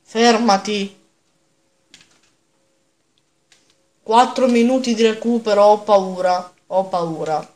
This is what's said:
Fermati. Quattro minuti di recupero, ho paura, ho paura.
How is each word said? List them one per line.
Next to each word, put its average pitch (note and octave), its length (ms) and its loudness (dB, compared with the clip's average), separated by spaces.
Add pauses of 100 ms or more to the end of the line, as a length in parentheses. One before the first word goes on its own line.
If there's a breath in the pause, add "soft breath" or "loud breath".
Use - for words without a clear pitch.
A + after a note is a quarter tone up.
Fermati. G#3+ 960 -2 (3000)
Quattro A3+ 460 0
minuti A#3+ 480 0
di A3 80 0
recupero, A3 640 0
ho G#3 160 4
paura, F#3 720 -2 (140)
ho F#3+ 200 -4
paura. D#3+ 720 -6